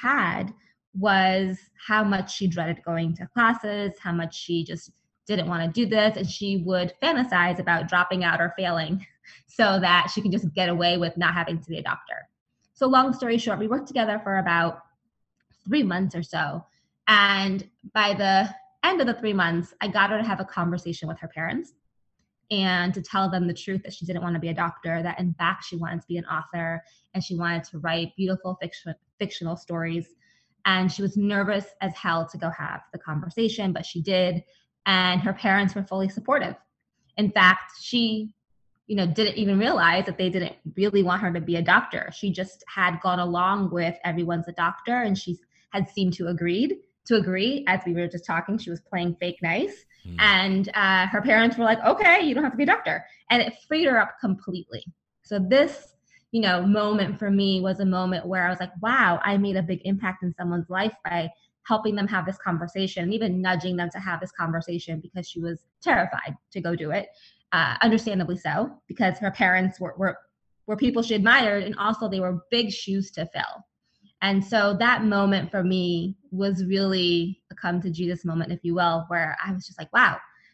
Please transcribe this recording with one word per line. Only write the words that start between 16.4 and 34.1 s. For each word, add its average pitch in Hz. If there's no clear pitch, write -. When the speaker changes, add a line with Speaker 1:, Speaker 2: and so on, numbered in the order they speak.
Speaker 1:
And 196
by 208
the 196
end 349
of 254
the 233
three 214
months, 170
I 214
got 202
her 214
to 226
have 196
a 190
conversation 170
with 165
her 165
parents 175
and 185
to 196
tell 190
them 180
the 170
truth 196
that -
she 170
didn't 175
wanna 170
be 165
a 165
doctor, 170
that 170
in 175
fact 170
she 175
wanted 165
to -
be 170
an -
author 165
and 190
she 180
wanted 170
to 165
write 165
beautiful 185
fiction, 165
fictional 175
stories. 165
And 185
she -
was 196
nervous 202
as 185
hell 165
to -
go 165
have -
the 165
conversation, 185
but 165
she 170
did, 185